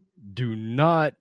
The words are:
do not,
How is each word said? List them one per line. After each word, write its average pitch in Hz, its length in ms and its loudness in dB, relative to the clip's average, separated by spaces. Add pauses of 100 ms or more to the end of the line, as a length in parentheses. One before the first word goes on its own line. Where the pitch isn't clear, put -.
(340)
do 117 200 -2
not, 147 680 2